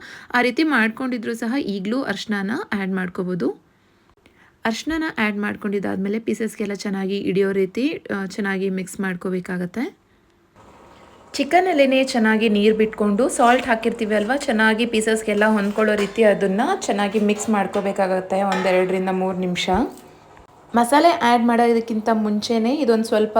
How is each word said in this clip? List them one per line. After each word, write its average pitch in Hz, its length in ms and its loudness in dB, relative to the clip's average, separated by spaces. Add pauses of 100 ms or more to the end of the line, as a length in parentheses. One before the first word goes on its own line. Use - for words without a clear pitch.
(340)
ಆ 247 60 4
ರೀತಿ 247 220 0
ಮಾಡ್ಕೊಂಡಿದ್ರೂ 233 720 -2
ಸಹ 233 260 -4
ಈಗಲೂ 208 420 -4
ಅರಿಶಿಣನ 202 480 -4 (220)
ಆ್ಯಡ್ 190 200 -4
ಮಾಡ್ಕೋಬೋದು. 185 580 -4 (1160)
ಅರಿಶಿಣನ 302 400 -4 (140)
ಆ್ಯಡ್ 208 200 -2
ಮಾಡ್ಕೊಂಡಿದ್ದಾದ್ಮೇಲೆ 202 800 -4
ಪೀಸಸ್ಗೆಲ್ಲ 214 560 -6
ಚೆನ್ನಾಗಿ 196 480 -4
ಹಿಡಿಯೋ 196 300 0
ರೀತಿ, 196 400 -2
ಆ, 196 340 -6
ಚೆನ್ನಾಗಿ 196 440 -4
ಮಿಕ್ಸ್ 185 300 -6
ಮಾಡ್ಕೋಬೇಕಾಗತ್ತೆ. 185 960 -6 (1400)
ಚಿಕನಲ್ಲೇನೆ 277 720 2
ಚೆನ್ನಾಗಿ 220 440 2
ನೀರು 208 280 4
ಬಿಟ್ಕೊಂಡು 214 520 2
ಸಾಲ್ಟ್ 247 380 4
ಹಾಕಿರ್ತೀವಿ 226 480 -2
ಅಲ್ವಾ, 208 220 0
ಚೆನ್ನಾಗಿ 220 500 2
ಪೀಸಸ್ಗೆಲ್ಲ 220 580 0
ಹೊಂದ್ಕೊಳ್ಳೋ 214 500 2
ರೀತಿ 202 280 0
ಅದನ್ನ 196 380 4 (200)
ಚೆನ್ನಾಗಿ 202 400 0
ಮಿಕ್ಸ್ 208 300 0
ಮಾಡ್ಕೋಬೇಕಾಗತ್ತೆ 190 920 0
ಒಂದೆರಡರಿಂದ 185 640 2
ಮೂರು 185 300 0
ನಿಮಿಷ. 180 320 -2 (1040)
ಮಸಾಲೆ 269 340 6
ಆ್ಯಡ್ 240 380 2
ಮಾಡೋದಕ್ಕಿಂತ 233 640 2
ಮುಂಚೆನೇ 220 640 0
ಇದೊಂದು 226 300 2
ಸ್ವಲ್ಪ 214 360 0